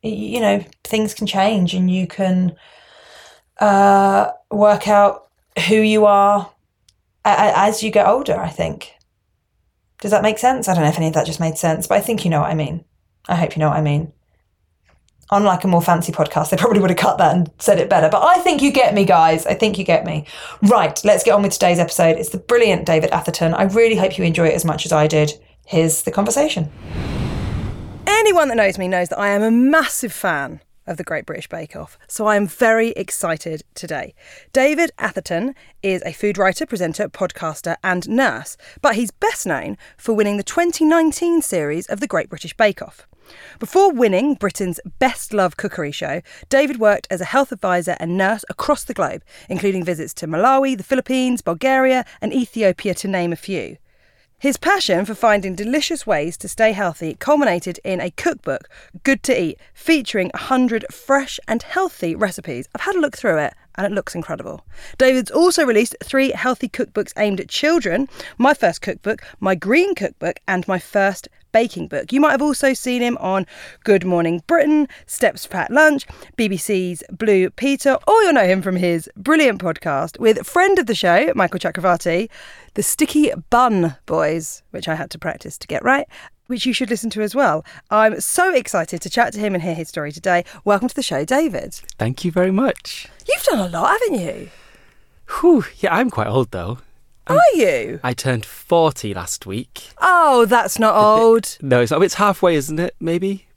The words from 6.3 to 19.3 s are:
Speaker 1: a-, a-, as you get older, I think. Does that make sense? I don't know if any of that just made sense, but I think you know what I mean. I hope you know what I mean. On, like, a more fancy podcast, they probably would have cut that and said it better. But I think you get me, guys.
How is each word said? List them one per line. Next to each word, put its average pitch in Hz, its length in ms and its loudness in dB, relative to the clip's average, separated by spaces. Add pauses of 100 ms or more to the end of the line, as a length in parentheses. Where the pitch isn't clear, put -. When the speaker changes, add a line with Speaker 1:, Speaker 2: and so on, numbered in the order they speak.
Speaker 1:
a-, 214 60 2
a-, 202 280 4
as 214 260 2
you 214 80 -2
get 196 160 4
older, 254 300 2
I 170 120 -6
think. - 440 -8 (1080)
Does 202 100 -2
that 208 120 4
make 214 140 2
sense? 254 300 0
I 190 60 2
don't 170 100 2
know 151 60 4
if 156 80 -2
any 165 100 0
of 156 60 -2
that 156 120 0
just 160 140 -8
made 160 180 -2
sense, 160 300 -2
but 196 100 0
I 202 40 2
think - 240 -4
you 175 60 2
know 147 100 2
what 151 80 -2
I 156 60 -2
mean. 156 280 -6 (460)
I 180 60 0
hope 165 200 -2
you 156 60 -2
know 151 80 2
what 139 80 -2
I 156 40 0
mean. 151 300 0 (1160)
On, 202 160 2
like, 180 180 2
a 196 40 0
more 170 140 4
fancy 170 300 0
podcast, 151 380 -2
they - 80 0
probably 208 240 2
would 180 80 2
have 170 100 0
cut - 200 2
that 165 140 4
and 180 240 0
said 190 220 2
it - 100 0
better. 160 200 4
But 202 140 2
I 349 180 6
think 339 200 2
you 277 80 4
get 254 240 2
me, 202 120 4
guys. 165 400 4